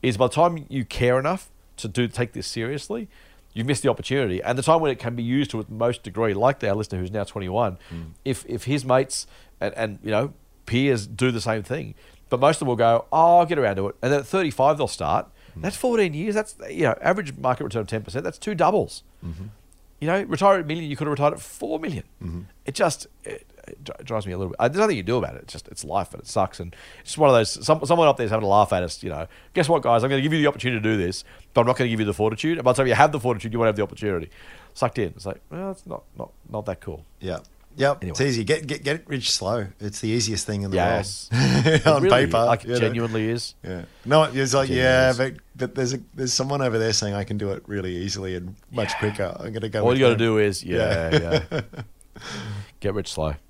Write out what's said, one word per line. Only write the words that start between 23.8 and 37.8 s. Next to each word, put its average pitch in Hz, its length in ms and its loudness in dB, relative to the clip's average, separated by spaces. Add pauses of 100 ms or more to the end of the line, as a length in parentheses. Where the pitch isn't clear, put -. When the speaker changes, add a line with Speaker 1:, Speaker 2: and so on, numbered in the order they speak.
Speaker 1:
dri-, - 220 -14
drives 113 220 -6
me 92 80 -8
a - 40 -6
little 95 120 -4
bit. - 100 -12
Uh, 120 80 4
there's 160 120 0
nothing 214 180 2
you 92 40 -6
can 87 40 -6
do 117 100 0
about 104 200 -4
it. - 80 -18
It's - 100 -20
just, - 140 -16
it's - 160 -14
life 87 280 -4
and - 100 -16
it - 40 -18
sucks. - 340 -2
And 87 160 -12 (240)
it's - 120 -14
just - 60 -10
one 147 120 6
of 127 60 8
those, - 280 2
some, 156 220 2
someone 170 200 6
up 139 120 4
there's 113 120 -2
having 110 140 0
a 101 40 2
laugh 101 260 6
at 90 80 2
us, - 200 -8
you - 60 -8
know. 78 180 -8 (280)
"Guess 160 160 2
what, 156 120 4
guys? 117 220 4
I'm 135 60 0
gonna 139 100 2
give 151 140 0
you 160 60 2
the 147 80 4
opportunity 117 340 -2
to 110 40 0 (100)
do - 20 0
this, 92 260 -4 (300)
but 120 80 6
I'm 117 40 4
not 127 120 2
gonna 127 100 2
give 113 120 0
you 107 60 2
the 101 60 0
fortitude. 110 460 0
And 131 60 -6
by 127 80 6
the 117 40 2
time 131 120 2
you 117 60 4
have 147 180 8
the 147 80 -4
fortitude, 113 340 -2
you 120 60 0
won't 113 80 4
have 104 80 2
the 107 80 0
opportunity." 95 440 -4 (460)
Sucked 127 240 -2
in. 98 180 0
It's 92 80 -18
like, - 240 -10
well, 185 220 -10
it's - 160 -16
not, - 160 -12 (160)
not, - 140 -12 (180)
not 107 160 -8
that 95 160 -6
cool. 80 240 -12 (140)
Speaker 2:
Yeah. 90 180 -6 (400)
Yep. 139 240 2